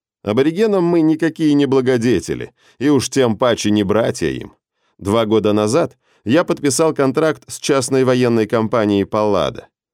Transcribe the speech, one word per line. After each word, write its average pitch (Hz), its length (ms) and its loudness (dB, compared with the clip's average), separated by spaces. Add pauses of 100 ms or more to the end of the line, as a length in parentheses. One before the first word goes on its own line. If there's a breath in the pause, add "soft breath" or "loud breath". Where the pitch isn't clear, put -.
(220)
Аборигенам 165 640 0
мы 175 160 2
никакие 156 540 0
не 143 120 2
благодетели, 120 880 0 (240 soft breath)
и 131 100 -2
уж 139 220 0
тем 120 260 0
паче 104 360 0
не 107 100 2
братья 107 460 -2
им. 64 240 -10 (460)
Два 110 280 0
года 104 260 2
назад 107 460 0 (260)
я 151 200 0
подписал 160 500 -2
контракт 143 540 0
с - 100 -14
частной 131 460 0
военной 123 420 2
компанией 107 580 0
«Паллада». 92 640 -2 (280)